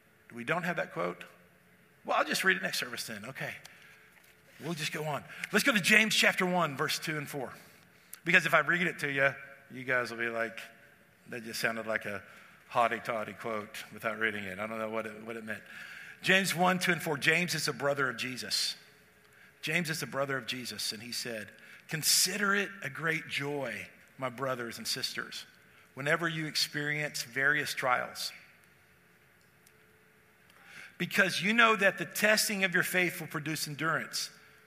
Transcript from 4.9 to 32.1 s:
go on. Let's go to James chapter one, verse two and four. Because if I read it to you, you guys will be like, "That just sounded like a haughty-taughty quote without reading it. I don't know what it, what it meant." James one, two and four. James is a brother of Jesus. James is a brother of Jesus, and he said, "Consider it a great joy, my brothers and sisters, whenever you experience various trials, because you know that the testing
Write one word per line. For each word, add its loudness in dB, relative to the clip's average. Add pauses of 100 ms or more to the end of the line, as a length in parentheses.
go -4
on. -2 (280)
Let's 4
go 6
to 4
James 6
chapter 4
one, 2
verse 0
two -4
and -6
four. -6 (720)
Because 6
if 0
I 10
read 4
it -4
to -2
you, 4 (420)
you -12
guys 0
will -10
be 0
like, -4 (720)
"That -8
just -8
sounded -2
like -2
a -4 (480)
haughty-taughty 0
quote -8 (100)
without -4
reading 0
it. -8
I -4
don't -6
know -4
what -2
it, -8 (120)
what -8
it -12
meant." -6 (600)
James 4
one, 4
two 2
and 0
four. -2
James 4
is -2
a 0
brother 0
of -6
Jesus. -4 (840)
James 0
is -2
a -6
brother -2
of -6
Jesus, -6
and -10
he -10
said, -6 (400)
"Consider 2
it 0 (140)
a -4
great -2
joy, -4 (300)
my -2
brothers -4
and -8
sisters, -4 (480)
whenever 2
you -2
experience -2
various 2
trials, 0 (2750)
because 2
you 4
know 8
that 4
the -2
testing 2